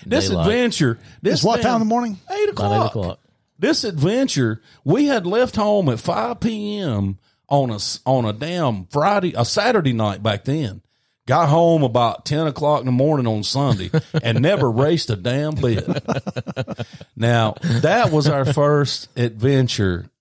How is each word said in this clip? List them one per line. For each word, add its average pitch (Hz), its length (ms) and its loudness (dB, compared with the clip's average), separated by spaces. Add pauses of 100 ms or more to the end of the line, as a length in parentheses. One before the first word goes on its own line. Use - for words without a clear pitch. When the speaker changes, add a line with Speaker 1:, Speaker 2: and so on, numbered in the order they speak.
Speaker 1:
This 254 220 0
Speaker 2:
Daylight. 175 180 2
Speaker 1:
adventure. 208 520 2 (240)
This 208 120 2
Speaker 3:
It's 135 100 0
what 226 120 2
Speaker 1:
damn 233 80 -2
Speaker 3:
time 240 180 2
in 214 60 0
the 226 40 0
morning? 233 260 -2 (120)
Speaker 1:
Eight 415 200 -2
Speaker 2:
About - 0 -
Speaker 1:
o'clock. 101 340 0
Speaker 2:
eight - 40 -2 (120)
o'clock. 90 200 -6 (380)
Speaker 1:
This 233 260 0
adventure, 160 760 0 (240)
we 240 220 2
had 226 220 0
left 240 280 0
home 208 320 2
at 113 120 0
five 226 400 -4
P 208 380 -4
M 101 400 -2 (300)
on 139 220 0
a 110 60 -6
s-, - 300 -8
on 127 180 2
a - 80 -2
damn 127 540 -4
Friday, 180 500 0
a 117 80 0
Saturday 202 480 0
night 104 300 -2
back 104 220 -2
then. 131 380 -4 (440)
Got 151 220 2
home 165 340 4
about 120 420 0
ten 151 220 -2
o'clock 147 340 0
in 127 60 -6
the 127 60 0
morning 135 340 2
on 107 160 0
Sunday 113 480 0 (160)
Speaker 2:
<laughs> - 160 -4
Speaker 1:
and 113 180 0
never 143 300 2
raced 143 400 0
a 104 60 -2
damn 139 400 -4
bit. 120 280 0 (1300)
Now, 113 460 2
that 170 480 2
was 151 180 2
our 139 160 0
first 143 720 0
adventure, 117 880 0 (140)